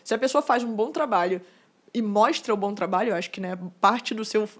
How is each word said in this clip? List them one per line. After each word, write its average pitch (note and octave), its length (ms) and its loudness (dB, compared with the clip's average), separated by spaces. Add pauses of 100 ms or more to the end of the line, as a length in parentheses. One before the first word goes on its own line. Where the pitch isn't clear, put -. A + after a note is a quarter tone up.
Se - 100 -2
a A3+ 40 2
pessoa C4 260 2
faz A#3+ 200 2
um A#3 80 -4
bom A3 200 -2
trabalho F#3 500 0 (500)
e A#3 120 -2
mostra G#3+ 500 2
o G#3 40 2
bom G3+ 180 -2
trabalho, F#3+ 340 -2
eu F#3 60 0
acho F3 160 -6
que, G3 100 -10
né, F#3 160 -6 (240)
parte A#3 320 2
do A3 100 -6
seu, G#3+ 240 0 (120)